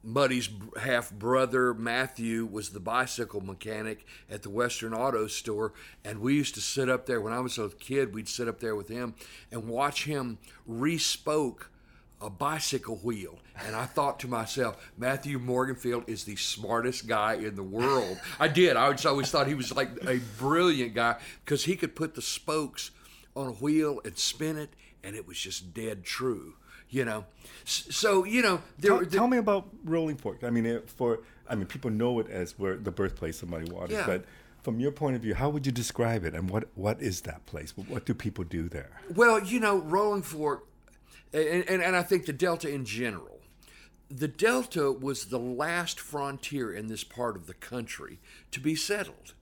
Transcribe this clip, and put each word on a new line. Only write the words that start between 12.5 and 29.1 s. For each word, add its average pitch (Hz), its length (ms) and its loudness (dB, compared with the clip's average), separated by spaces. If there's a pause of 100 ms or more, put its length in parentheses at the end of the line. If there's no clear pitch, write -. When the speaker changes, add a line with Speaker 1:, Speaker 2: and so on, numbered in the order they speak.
Speaker 1:
wheel. 92 420 -6 (260)
And 110 120 -4
I 120 80 -2
thought 139 360 0
to 127 80 -8
myself, 113 680 -2
"Matthew 135 400 -2
Morganfield 123 680 0
is 110 160 -6
the 104 100 -8
smartest 113 720 -2
guy 110 280 4
in 107 200 -4
the 98 80 -6
world." 107 560 2 (220)
I 156 80 6
did. 151 280 8
I 123 100 6
always, 143 200 2
always 139 240 4
thought 139 160 4
he 147 80 0
was, 127 180 -4
like, 131 180 0 (140)
a 127 140 2 (180)
brilliant 139 580 4
guy 117 260 2 (260)
'cause 147 200 2
he 180 100 2
could - 180 -2
put 156 220 -4
the 120 60 -8
spokes - 680 -4 (460)
on 135 100 -4
a 123 60 -4
wheel 147 520 2
and 101 140 -8
spin 156 380 -2
it, 151 140 -8 (340)
and 104 100 -10
it 104 140 -10
was 85 100 -10
just 92 340 -8
dead 110 300 -6
true, 120 520 -2 (360)
you 127 140 0
know. 107 200 -4 (400)
S-, - 260 -2
so, 196 340 4
you 233 180 4
know, 185 180 4 (180)
there 202 120 6
Speaker 2:
Tell, 185 100 8
Speaker 1:
there 175 80 0
Speaker 2:
tell 196 200 6